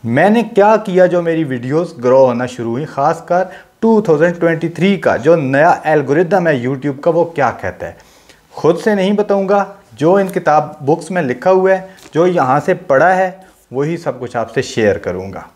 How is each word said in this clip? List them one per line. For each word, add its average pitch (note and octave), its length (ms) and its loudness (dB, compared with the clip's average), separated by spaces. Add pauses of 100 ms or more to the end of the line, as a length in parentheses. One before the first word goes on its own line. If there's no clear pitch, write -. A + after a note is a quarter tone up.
मैंने F3+ 400 2
क्या G#3+ 320 4
किया F#3 300 2
जो F3 160 0
मेरी E3 220 -2
वीडियोज़ C3 500 -4
ग्रो B2 240 2
होना B2 280 2
शुरू A#2 240 -8
हुई। C3+ 140 -6
ख़ासकर D#3+ 640 -2 (320)
टू A3+ 200 4
थाउजेंड E3+ 380 2
ट्वेंटी E3 280 -2
थ्री F3+ 300 0
का G2+ 180 0
जो C#3 200 4
नया C#3+ 360 2 (140)
एल्गोरिदम D#3 640 0
है C3+ 140 0
YouTube C3+ 380 -6
का, F3 100 0
वो E3 160 2
क्या C3 260 -2
कहता - 340 -8
है। - 100 -14 (640)
ख़ुद E3+ 200 0
से G#3+ 160 0
नहीं G3 180 0
बताऊँगा, G3+ 540 0 (280)
जो E3+ 240 2
इन F#3+ 100 0
किताब D3+ 540 0
बुक्स C#3+ 280 -2
में F3+ 120 -2
लिखा C3+ 280 -2
हुआ F#3+ 220 2
है, F#3 160 -2 (260)
जो E3 120 2
यहाँ D3 340 2
से E3+ 140 -2
पढ़ा D#3+ 380 2
है, F#3 340 -2 (260)
वही D3+ 240 -4
सब C3+ 220 -8
कुछ B2 180 -10
आपसे A#2 260 -4
शेयर G#2+ 360 0
करूँगा। F#2 580 -10